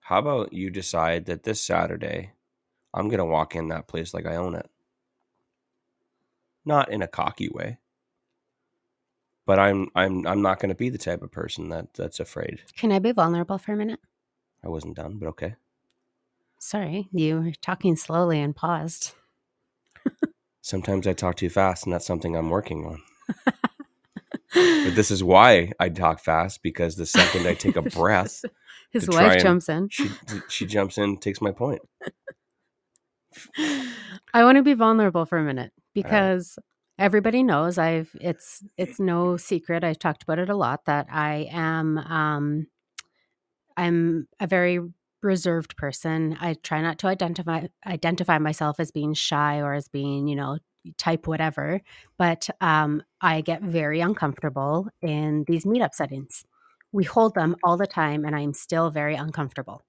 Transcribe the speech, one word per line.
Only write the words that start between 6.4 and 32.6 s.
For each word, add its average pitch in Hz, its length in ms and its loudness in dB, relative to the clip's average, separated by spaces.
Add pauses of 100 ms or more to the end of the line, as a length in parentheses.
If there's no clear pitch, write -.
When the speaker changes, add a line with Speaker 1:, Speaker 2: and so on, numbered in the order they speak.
Speaker 1:
Not 147 260 2
in 107 120 -4
a 85 60 -4
cocky - 400 -4
way, - 300 -10 (1700)
but 98 120 4
I'm, 98 360 4
I'm, 92 320 2
I'm 98 160 0
not 95 160 2
gonna 98 160 -4
be 120 160 -4
the 123 80 -10
type 87 240 -6
of 92 80 -14
person 82 380 -10
that, 82 260 -10
that's - 260 -10
afraid. - 420 -10 (140)
Speaker 2:
Can 220 160 0
I 196 60 4
be 214 140 0
vulnerable 170 460 0
for 214 140 -8
a 208 40 -4
minute? 214 240 -6 (640)
Speaker 1:
I 85 40 -12
wasn't 80 280 -10
done, 80 220 -12
but 82 100 -8
okay. 80 260 -10 (1040)
Speaker 2:
Sorry, 190 540 -6
you 160 280 0
were 165 120 -4 (100)
talking 180 340 0
slowly 165 440 0
and 147 140 -2
paused. 165 580 -6 (920)
<laughs> - 560 -8
Speaker 1:
Sometimes 95 460 -2
I 92 80 2
talk 90 220 -2
too 90 120 -4
fast, 92 380 2
and 95 80 -2
that's 85 120 -4
something 82 300 -2
I'm 82 140 -2
working 82 360 -2
on. 82 160 -12 (340)
Speaker 2:
<laughs> - 160 -2 (1000)
Speaker 1:
But 330 440 4
this 107 160 4
is 95 100 0
why 92 560 8
I 90 120 2
talk 80 280 0
fast, 85 460 -2
because 85 320 -4
the 85 100 -6
second 87 400 2
I 87 80 2
take 90 220 0
a 85 60 0
Speaker 2:
<laughs> - 140 -6
Speaker 1:
breath 92 480 2 (460)
Speaker 2:
His 220 140 -2
Speaker 1:
to 180 80 0
Speaker 2:
wife 165 80 6
Speaker 1:
try 180 140 10
and - 80 6
Speaker 2:
jumps 180 260 4
in. 170 220 -2
Speaker 1:
she, - 200 -2 (380)
she - 180 -6
jumps 98 320 0
in, 101 200 0
takes - 220 -6
my 104 120 0
point. 123 280 -4 (1800)